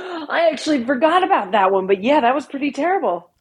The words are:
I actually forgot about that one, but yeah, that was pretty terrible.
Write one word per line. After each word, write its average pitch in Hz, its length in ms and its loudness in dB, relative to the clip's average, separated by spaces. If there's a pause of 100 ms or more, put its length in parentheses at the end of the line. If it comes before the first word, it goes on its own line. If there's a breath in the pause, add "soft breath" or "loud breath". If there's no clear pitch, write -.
(280 loud breath)
I 330 240 0
actually 285 320 -2
forgot 311 400 2
about 233 280 0
that 196 200 4
one, 190 140 0
but 190 160 0
yeah, 277 180 2
that 240 140 2
was 285 120 -6
pretty 285 240 -6
terrible. 277 600 -2 (100)